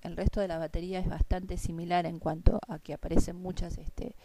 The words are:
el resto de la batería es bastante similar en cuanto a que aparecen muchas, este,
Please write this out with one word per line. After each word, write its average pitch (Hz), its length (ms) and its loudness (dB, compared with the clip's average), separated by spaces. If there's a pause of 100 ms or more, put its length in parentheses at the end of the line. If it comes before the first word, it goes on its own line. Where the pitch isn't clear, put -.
el 170 160 -8
resto 196 240 0
de 196 80 0
la 165 80 -4
batería 170 440 -4
es 180 80 0
bastante 185 500 0
similar 170 480 -2
en 165 120 -6
cuanto 160 480 6
a 175 120 -8
que - 160 -10
aparecen 165 420 2
muchas, 180 400 -6
este, - 380 -8 (100)